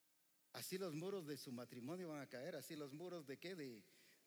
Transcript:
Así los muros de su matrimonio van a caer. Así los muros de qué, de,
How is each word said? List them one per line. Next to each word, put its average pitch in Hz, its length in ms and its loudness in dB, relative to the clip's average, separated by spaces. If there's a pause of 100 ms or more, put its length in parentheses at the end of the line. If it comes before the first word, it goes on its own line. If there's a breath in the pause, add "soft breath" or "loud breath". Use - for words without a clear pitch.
(540)
Así 123 240 2
los 185 140 4
muros 170 360 4
de 147 80 2
su 131 160 -4
matrimonio 127 560 0
van 147 140 0
a 127 60 -4
caer. 147 280 0
Así 147 180 -2
los 147 180 0
muros 170 320 -2
de 131 140 -2
qué, 180 160 -2
de, 127 300 -2 (420 loud breath)